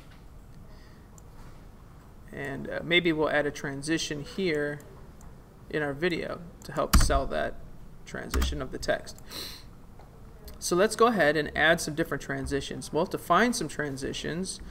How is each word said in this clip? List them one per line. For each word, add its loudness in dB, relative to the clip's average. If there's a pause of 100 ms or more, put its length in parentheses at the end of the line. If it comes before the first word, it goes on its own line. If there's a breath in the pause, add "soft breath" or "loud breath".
(2250 loud breath)
And, -6
uh, -4
maybe 6
we'll 4
add 4
a 0
transition -2
here -2 (880)
in 0
our 0
video -2 (240)
to -10
help 4
sell 6
that -2 (500)
transition 0
of -6
the -6
text. -2 (1400 loud breath)
So 0
let's 6
go 8
ahead 6
and 0
add 8
some -2
different 0
transitions. -4
Well, 4
to -4
find 4
some -2
transitions, -4